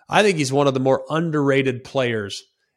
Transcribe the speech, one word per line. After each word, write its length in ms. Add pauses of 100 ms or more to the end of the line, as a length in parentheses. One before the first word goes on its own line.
I 140
think 160
he's 140
one 140
of 80
the 60
more 280
underrated 760
players 580 (340)